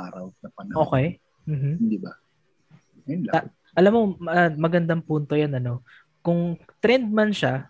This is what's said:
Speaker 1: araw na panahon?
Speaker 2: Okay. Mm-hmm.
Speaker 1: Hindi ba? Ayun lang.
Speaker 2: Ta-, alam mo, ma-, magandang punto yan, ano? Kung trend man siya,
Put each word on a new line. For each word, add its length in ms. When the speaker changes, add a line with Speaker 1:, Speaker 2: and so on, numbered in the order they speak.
Speaker 1:
araw 320
na 80
panahon? 400
Speaker 2:
Okay. 180
Mm-hmm. 320
Speaker 1:
Hindi 240
ba? 120
Ayun 220
lang. 80
Speaker 2:
Ta-, 160
alam 180
mo, 80
ma-, 380
magandang 480
punto 320
yan, 240
ano? 240
Kung 320
trend 320
man 240
siya, 360